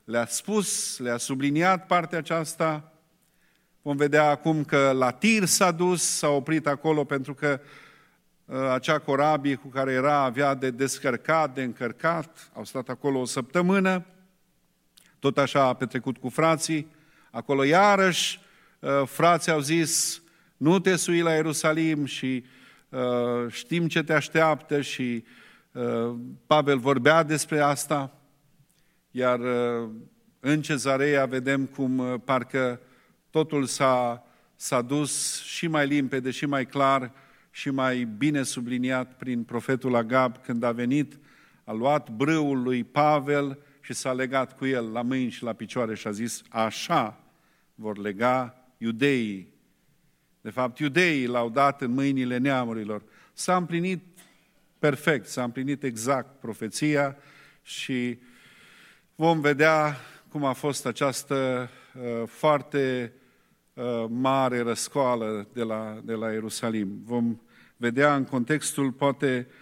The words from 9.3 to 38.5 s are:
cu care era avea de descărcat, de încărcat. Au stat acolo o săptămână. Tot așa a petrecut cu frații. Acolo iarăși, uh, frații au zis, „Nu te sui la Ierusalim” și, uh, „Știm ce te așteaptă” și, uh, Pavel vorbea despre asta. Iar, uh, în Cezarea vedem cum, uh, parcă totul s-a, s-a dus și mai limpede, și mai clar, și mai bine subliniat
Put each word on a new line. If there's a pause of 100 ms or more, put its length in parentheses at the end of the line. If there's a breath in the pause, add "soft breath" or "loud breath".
cu
care
era
avea
de
descărcat,
de
încărcat.
Au
stat
acolo
o
săptămână. (1120 soft breath)
Tot
așa
a
petrecut
cu
frații. (440 soft breath)
Acolo
iarăși, (380 soft breath)
uh,
frații
au
zis, (340 soft breath)
„Nu
te
sui
la
Ierusalim”
și, (440 loud breath)
uh, (480)
„Știm
ce
te
așteaptă”
și, (480 loud breath)
uh, (320)
Pavel
vorbea
despre
asta. (880)
Iar,
uh, (500)
în
Cezarea
vedem
cum,
uh, (100)
parcă (500 soft breath)
totul
s-a, (280 soft breath)
s-a
dus
și
mai
limpede,
și
mai
clar, (380 soft breath)
și
mai
bine
subliniat